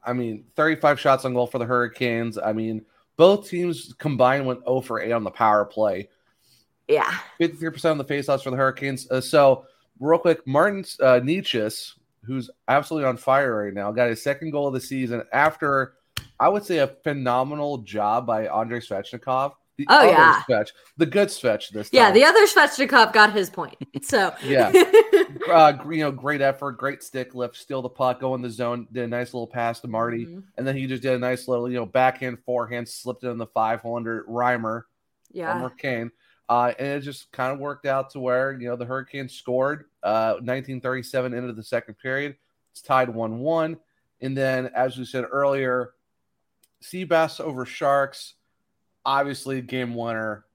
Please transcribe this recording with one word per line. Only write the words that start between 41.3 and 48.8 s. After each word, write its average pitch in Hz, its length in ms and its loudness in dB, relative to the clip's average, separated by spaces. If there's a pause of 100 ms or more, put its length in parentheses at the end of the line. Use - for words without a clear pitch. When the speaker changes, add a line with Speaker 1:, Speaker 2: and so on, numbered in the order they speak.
Speaker 1:
into 123 200 -8
the 110 100 -14
second 117 320 -6
period. 139 420 -8 (340)
It's - 100 -20
tied 131 280 2
one 113 300 -6
one. 160 380 -2 (440)
And 135 160 -6
then, 131 360 -2
as 123 240 -2
we 127 80 -10
said 123 240 -8
earlier, 135 640 -2 (880)
Seabass 160 580 -2
over 127 260 -8
Sharks, 139 680 -2 (720)